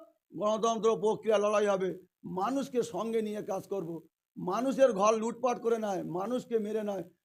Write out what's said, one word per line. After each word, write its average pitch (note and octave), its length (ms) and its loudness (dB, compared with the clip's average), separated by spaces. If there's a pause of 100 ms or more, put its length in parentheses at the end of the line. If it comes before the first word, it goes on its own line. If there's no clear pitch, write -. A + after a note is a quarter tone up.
(360)
গণতন্ত্র A3 600 2
প্রক্রিয়া G#3 420 2
লড়াই G#3 280 2
হবে, F#3+ 320 0 (260)
মানুষকে A#3 580 -2
সঙ্গে A3 400 -2
নিয়ে G#3 200 -6
কাজ F#3+ 260 -6
করব। E3+ 380 -6 (300)
মানুষের A#3 560 4
ঘর G#3+ 240 4
লুটপাট A#3 460 -2
করে A3+ 160 2
নয়, G3 240 -2
মানুষকে G3+ 560 -4
মেরে G#3+ 240 -4
নয়, G3 220 -4 (200)